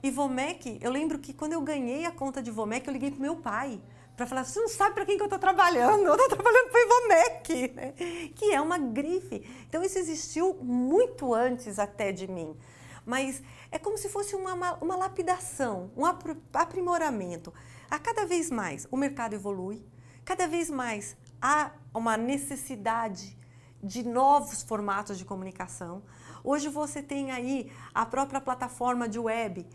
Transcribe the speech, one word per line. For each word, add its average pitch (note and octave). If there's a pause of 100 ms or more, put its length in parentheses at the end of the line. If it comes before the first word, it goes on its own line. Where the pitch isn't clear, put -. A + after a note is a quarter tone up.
Ivomec, C4+
eu A#3+
lembro D4
que -
quando D4+
eu E4
ganhei C#4
a E4+
conta C4+
de A#3
Ivomec, A3
eu C#4+
liguei C#4
pro C#4
meu D4
pai, A#3+ (360)
pra A#3+
falar, C4
"Você C4
não A4+
sabe G#4
pra G4
quem G4+
que G#4
eu G#4
tô F#4+
trabalhando, F#4
eu D#4
tô C5
trabalhando A#4+
pro A#4
Ivomec", G#4
né? C4 (440)
Que G#4
é C#4
uma E4
grife. C#4+ (240)
Então E4
isso F#4+
existiu E4+
muito B3+
antes A#3
até G3+
de F#3
mim, E3 (500)
mas C4 (300)
é D#4
como G#4+
se G4+
fosse G4+
uma, F#4
uma, F4+
uma F4+
lapidação, F4
um C4+
apro-, F4 (120)
aprimoramento. D#4 (360)
A D4+
cada A4+
vez E4
mais F#3+
o B3+
mercado C4
evolui, G3 (400)
cada F4+
vez E4
mais A#3+ (240)
há C#4+ (220)
uma A3+
necessidade A3+ (460)
de G3+
novos C4+
formatos G3+
de F3+
comunicação. F#3 (400)
Hoje D4
você D4
tem C#4
aí B3+ (220)
a A3+
própria C4+
plataforma B3
de G#3
web, A3